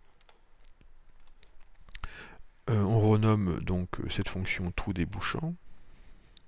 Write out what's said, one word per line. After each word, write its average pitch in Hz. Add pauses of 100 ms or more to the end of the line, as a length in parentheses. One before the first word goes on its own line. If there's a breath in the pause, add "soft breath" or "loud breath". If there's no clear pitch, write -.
(2750 loud breath)
Euh, 107
on 107
renomme 107
donc, 90
euh, -
cette -
fonction 92
trou -
débouchant. 92 (920 soft breath)